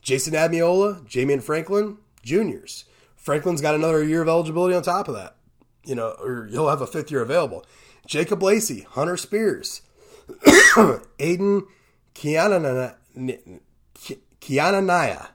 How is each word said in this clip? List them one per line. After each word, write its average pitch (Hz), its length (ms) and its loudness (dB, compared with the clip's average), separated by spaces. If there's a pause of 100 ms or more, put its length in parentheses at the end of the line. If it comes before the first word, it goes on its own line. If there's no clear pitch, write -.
Jason 135 320 -2
Admiola, 170 720 0
Jamian 131 380 -2
Franklin, 196 540 -2 (260)
juniors. 160 600 -4 (300)
Franklin's 151 460 -2
got 151 140 0
another 156 280 2
year 156 180 0
of 156 60 0
eligibility 170 480 2
on 175 60 0
top 180 260 -2
of 135 80 -8
that. 92 200 -14 (500)
You 135 100 -6
know, 113 240 -4
or 120 320 -8
he'll 143 180 0
have 143 120 0
a 120 60 -4
fifth 151 220 -8
year 135 120 -2
available. 123 440 -2 (400)
Jacob 170 380 -2
Lacey, 190 380 2
Hunter 160 360 -4
Spears, - 640 -4 (260)
<coughs> - 220 -20 (160)
Aiden 190 1160 4 (500)
Kianana-, 151 840 0 (1000)
Ki-, - 280 -16 (200)
Kiananaya. 170 920 0